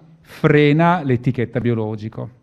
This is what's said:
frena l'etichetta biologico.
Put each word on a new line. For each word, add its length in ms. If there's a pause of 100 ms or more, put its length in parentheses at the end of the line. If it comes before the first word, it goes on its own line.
(200)
frena 840
l'etichetta 580
biologico. 680 (120)